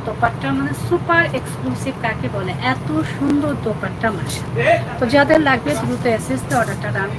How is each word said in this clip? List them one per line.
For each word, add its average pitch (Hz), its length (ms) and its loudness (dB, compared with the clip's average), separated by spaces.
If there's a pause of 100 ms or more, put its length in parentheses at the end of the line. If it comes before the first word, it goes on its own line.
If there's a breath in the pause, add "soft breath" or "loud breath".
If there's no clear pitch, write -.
দোপাট্টা, 233 460 -2
মানে 277 200 0 (160)
সুপার 339 360 2
এক্সক্লুসিভ 262 800 -4
কাকে 220 300 -2
বলে, 190 200 -4 (200)
এত - 160 -4 (300)
সুন্দর 285 360 2 (100)
দোপাট্টা 208 460 -2
মাসে। 220 640 0 (260)
তো 254 80 2
যাদের 285 340 6
লাগবে 285 340 2
দ্রুত 240 320 -2
এসএসতে 240 480 -2
অর্ডারটা 208 360 0
ডান 202 180 -2 (100)